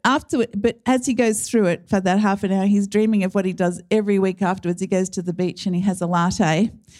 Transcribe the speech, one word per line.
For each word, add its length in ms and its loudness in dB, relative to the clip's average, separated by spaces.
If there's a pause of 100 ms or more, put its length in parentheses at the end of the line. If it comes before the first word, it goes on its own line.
after, 500 0
but 300 -2
as 220 2
he 80 0
goes 340 0
through 180 2
it 220 -2
for 120 2
that 180 2
half 260 0
an 80 -2
hour, 140 0
he's 200 2
dreaming 380 2
of 100 -4
what 120 0
he 80 -4
does 260 -2 (100)
every 280 2
week 240 0
afterwards. 400 -2
He 40 -2
goes 220 0
to 140 -6
the 100 -4
beach 320 -4
and 100 -2
he 60 -2
has 220 -2
a 40 0
latte, 640 2 (280)